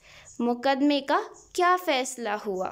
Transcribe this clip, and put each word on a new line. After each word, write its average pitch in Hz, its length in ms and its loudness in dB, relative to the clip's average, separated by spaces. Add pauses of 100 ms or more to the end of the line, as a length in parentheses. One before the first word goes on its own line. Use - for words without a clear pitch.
(420)
मुकदमे 269 600 2
का 294 180 0 (360)
क्या 359 240 4
फैसला 254 580 -2
हुआ? 190 340 -6